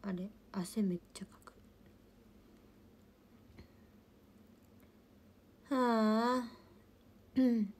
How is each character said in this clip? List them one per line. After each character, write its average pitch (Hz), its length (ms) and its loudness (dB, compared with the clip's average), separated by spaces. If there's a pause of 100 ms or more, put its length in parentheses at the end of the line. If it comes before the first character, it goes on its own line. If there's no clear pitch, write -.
あ 196 120 -6
れ、 185 180 -8 (200)
汗 196 300 -4
め 180 140 2
っ 175 40 -8 (140)
ち - 80 -14
ゃ 190 40 -12
か - 120 -20 (4000)
く。 285 60 0
は 233 680 2
あ。 - 0 - (920)
う 262 80 4
ん。 226 360 2